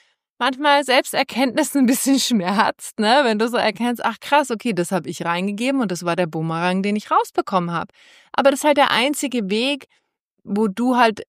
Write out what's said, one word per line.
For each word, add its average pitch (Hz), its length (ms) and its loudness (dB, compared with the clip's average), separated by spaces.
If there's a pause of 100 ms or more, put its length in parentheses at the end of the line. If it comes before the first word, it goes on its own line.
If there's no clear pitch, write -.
(440)
manchmal 285 400 2
Selbsterkenntnis 254 880 0
ein 277 120 4
bisschen 262 320 2
<laughs> - 20 -2
schmerzt, 202 800 -2
ne? 226 240 4
Wenn 220 140 0
du 233 100 0
so 240 80 -4
erkennst, 226 480 -2
„Ach 208 160 -4
krass, 285 300 0
okay, 226 240 -4
das 175 180 -4
hab 170 140 -2
ich 165 180 -8
reingegeben 202 560 -2
und 208 100 -2
das 175 140 -8
war 170 120 -2
der 180 100 0
Bumerang, 165 560 -2
den 202 140 -2
ich - 140 -8
rausbekommen 202 640 -2
hab.“ 165 160 -6 (440)
Aber 269 180 6
das 277 100 2
ist - 40 -2
halt 294 120 4
der 285 140 4
einzige 247 600 0
Weg, 262 360 -2 (580)
wo 214 240 0
du 240 280 0
halt 226 320 2